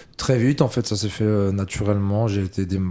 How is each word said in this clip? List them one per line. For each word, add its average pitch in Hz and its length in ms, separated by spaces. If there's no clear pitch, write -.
très 131 200
vite, 139 240
en 135 60
fait, 120 200
ça 107 100
s'est 107 100
fait, 104 160
euh, 101 300
naturellement. 101 720
J'ai 101 160
été 95 220
dé-, 95 260